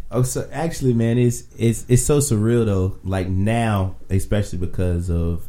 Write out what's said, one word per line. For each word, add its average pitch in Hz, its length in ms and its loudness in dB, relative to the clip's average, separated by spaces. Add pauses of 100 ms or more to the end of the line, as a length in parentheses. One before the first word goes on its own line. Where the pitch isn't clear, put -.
(100)
Oh, 123 120 0
so - 300 -4
actually, 143 420 0
man, 117 240 2
it's, 120 260 2 (140)
it's, 113 300 0
it's 123 140 6
so 147 160 2
surreal 117 480 2
though. 95 380 0
Like 95 240 -2
now, 101 680 0 (140)
especially 101 480 0
because 90 520 -2
of, 85 380 -2